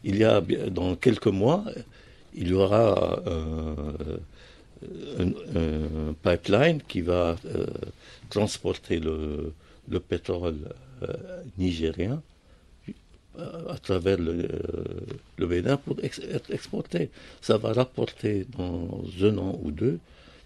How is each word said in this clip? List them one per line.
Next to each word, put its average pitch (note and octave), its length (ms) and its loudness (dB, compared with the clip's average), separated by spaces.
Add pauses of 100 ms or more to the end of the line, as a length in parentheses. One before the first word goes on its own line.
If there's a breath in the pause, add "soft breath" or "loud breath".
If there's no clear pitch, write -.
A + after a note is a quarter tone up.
Il G2 140 0
y G#2+ 60 6
a, A2 180 8 (280)
dans F2+ 260 0
quelques A2+ 300 4
mois, A#2 400 4 (720 soft breath)
il F2 140 -2
y F2+ 40 2
aura G2 720 4
un, D#2+ 500 -4 (1400 loud breath)
un, F2+ 80 2 (280)
un D#2 680 -2
pipeline A#2 680 4
qui - 140 -4
va, E2+ 340 2 (100)
euh, - 200 -4 (640 loud breath)
transporter F#2 680 0
le, D#2 540 -4 (360 soft breath)
le F2+ 100 0
pétrole, F2 600 -4 (420)
euh, - 120 -6 (440)
nigérien, F2+ 640 0 (1160 soft breath)
euh, - 340 -10
à - 60 -6
travers F#2 380 2
le, E2 140 0
euh, - 520 -2 (540)
le F#2 100 0
Bénin F2+ 300 2
pour - 260 -6
ex-, - 180 -6 (100)
être - 200 -4
exporté. - 580 -4 (320 loud breath)
Ça A#2 160 4
va A2 160 0
rapporter A2+ 720 0 (100)
dans F2+ 480 -4 (200)
un G#2+ 140 6
an F#2+ 260 -2
ou D2 80 -4
deux A#2+ 280 0 (460 soft breath)